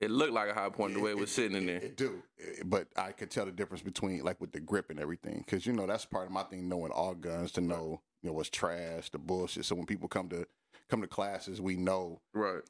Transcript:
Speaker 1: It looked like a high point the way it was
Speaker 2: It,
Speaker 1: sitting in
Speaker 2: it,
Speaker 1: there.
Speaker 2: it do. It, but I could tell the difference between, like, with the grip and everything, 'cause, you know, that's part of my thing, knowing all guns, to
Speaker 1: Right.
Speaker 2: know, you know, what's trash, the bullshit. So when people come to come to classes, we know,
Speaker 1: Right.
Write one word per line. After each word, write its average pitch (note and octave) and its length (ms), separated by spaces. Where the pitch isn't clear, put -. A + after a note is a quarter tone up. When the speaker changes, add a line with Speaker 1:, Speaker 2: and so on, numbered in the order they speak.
Speaker 1:
It G#2+ 100
looked C3+ 220
like G#2 180
a G#2 40
high G2+ 160
point G2 240
the G2+ 60
way G#2+ 120
it G#2 60
was G#2 120
Speaker 2:
It, - 40
Speaker 1:
sitting G#2+ 220
in F#2+ 120
Speaker 2:
it, F2 120
Speaker 1:
there. - 100
Speaker 2:
it - 60
do. A#2+ 260
It, E2+ 320
but F#2 280
I F#2+ 160
could - 180
tell G#2 160
the F#2 60
difference F#2 300
between, F#2 420
like, F2+ 160
with D#2+ 120
the D2+ 80
grip F2 300
and D2+ 80
everything, D2+ 480
'cause, - 180
you B2 80
know, G#2 140
that's G#2+ 180
part F#2 220
of F#2 60
my F#2+ 100
thing, F#2 260
knowing E2+ 240
all F#2 220
guns, E2+ 380
to - 80
Speaker 1:
Right. E2+ 100
Speaker 2:
know, D#2+ 320
you F2 80
know, D#2 40
what's D#2 160
trash, E2+ 600
the D#2 80
bullshit. F2+ 460
So - 120
when F2 100
people G2 220
come F2+ 220
to F2 160
come A#2 120
to F#2+ 80
classes, G2 520
we F#2 160
know, F#2 440
Speaker 1:
Right. G2 380